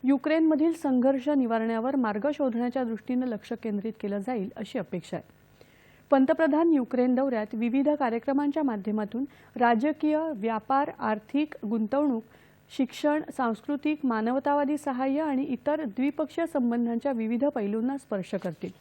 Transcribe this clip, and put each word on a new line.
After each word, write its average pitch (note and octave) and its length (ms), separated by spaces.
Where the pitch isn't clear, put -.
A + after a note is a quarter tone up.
युक्रेनमधील D#4 680
संघर्ष C4+ 560
निवारण्यावर A3+ 640
मार्ग G#3+ 380
शोधण्याच्या B3 500
दृष्टीनं B3 420
लक्ष A3+ 280
केंद्रित G#3+ 380
केलं G3+ 180
जाईल, G#3 360
अशी A3+ 240
अपेक्षा F3 380
आहे. - 160
पंतप्रधान D#4 640
युक्रेन B3+ 420
दौऱ्यात A#3+ 380
विविध A#3+ 360
कार्यक्रमांच्या C#4+ 720
माध्यमातून G#3+ 640
राजकीय, D4 640
व्यापार, A3+ 640
आर्थिक, A3+ 540
गुंतवणूक, A#3 580
शिक्षण, D4 440
सांस्कृतिक, C#4+ 680
मानवतावादी C4+ 760
सहाय्य C4+ 440
आणि C#4 220
इतर D4+ 400
द्विपक्षीय C#4+ 640
संबंधांच्या A#3+ 640
विविध A#3 340
पैलूंना A#3+ 520
स्पर्श G3+ 380
करतील. F#3 460